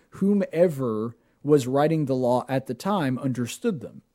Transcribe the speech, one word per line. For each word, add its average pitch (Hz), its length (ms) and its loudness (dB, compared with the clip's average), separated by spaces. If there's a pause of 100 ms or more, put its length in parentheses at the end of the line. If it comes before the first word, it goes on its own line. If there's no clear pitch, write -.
(100)
whomever 156 1080 0 (260)
was 143 240 4
writing 147 400 2
the 131 80 0
law 123 340 2
at 135 180 -2
the 127 80 -6
time 147 440 -2
understood 131 640 -4
them. - 220 -16 (120)